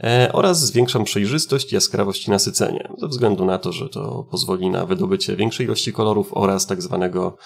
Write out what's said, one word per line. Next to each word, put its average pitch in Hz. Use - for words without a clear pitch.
E, 120
oraz 175
zwiększam 120
przejrzystość, 127
jaskrawość 98
i 107
nasycenie, -
ze 170
względu 110
na 92
to, 90
że -
to -
pozwoli 92
na 90
wydobycie 95
większej 110
ilości 110
kolorów 104
oraz 98
tak 92
zwanego 90